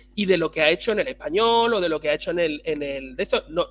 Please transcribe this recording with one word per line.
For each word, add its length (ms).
y 100
de 140
lo 120
que 120
ha 80
hecho 220
en 80
el 80
Español 680
o 80
de 80
lo 100
que 80
ha 60
hecho 160
en 80
el... 260
En 180
el, 340
de 60
esto, 280
no, 200